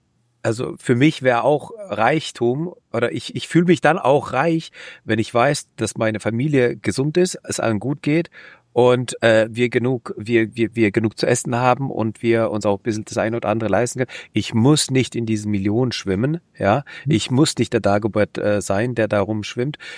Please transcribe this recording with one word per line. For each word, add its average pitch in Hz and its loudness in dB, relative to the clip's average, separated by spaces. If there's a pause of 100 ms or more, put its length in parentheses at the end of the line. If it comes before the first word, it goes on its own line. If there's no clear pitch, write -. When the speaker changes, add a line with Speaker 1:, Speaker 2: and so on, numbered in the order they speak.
(420)
Speaker 1:
also 117 -4
für - 2
mich 139 2
wär 120 2
auch 139 0
Reichtum 123 -2 (180)
oder 104 -2
ich, - -10
ich - -10
fühl 170 4
mich 170 4
dann 156 4
auch 127 2
reich, 160 0 (320)
wenn 110 0
ich 110 -2
weiß, 131 2
dass - -4
meine 110 -2
Familie 123 0
gesund 139 -2
ist, 180 0
es - -6
allen 110 0
gut 139 -6
geht 160 0 (460)
und, 123 2
äh, 110 6
wir 120 0
genug, 123 -2
wir, 113 0
wir, 113 -2
wir 110 4
genug 107 -2
zu - 0
essen 123 0
haben 127 0
und 110 -4
wir 113 2
uns 104 -2
auch 101 2
ein - -14
bisschen 107 -4
das - -8
eine 113 -2
oder 113 -4
andere 107 0
leisten 120 0
können. 127 -4 (220)
Ich - -4
muss 127 4
nicht 131 0
in 117 -4
diesen 107 -2
Millionen 104 0
schwimmen, 117 -2 (180)
ja. 107 0 (240)
Speaker 2:
Mhm. 139 0
Speaker 1:
Ich - 0
muss 131 2
nicht - -2
der 117 2
Dagobert, 104 0
äh, 104 0
sein, 110 -2
der 113 0
da 104 2
rumschwimmt. 110 -4 (200)